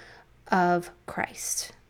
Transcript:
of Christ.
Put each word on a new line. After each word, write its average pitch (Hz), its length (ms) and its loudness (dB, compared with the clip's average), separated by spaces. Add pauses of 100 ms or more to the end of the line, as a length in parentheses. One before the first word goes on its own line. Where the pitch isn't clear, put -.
(500)
of 175 400 4 (160)
Christ. - 640 -6 (180)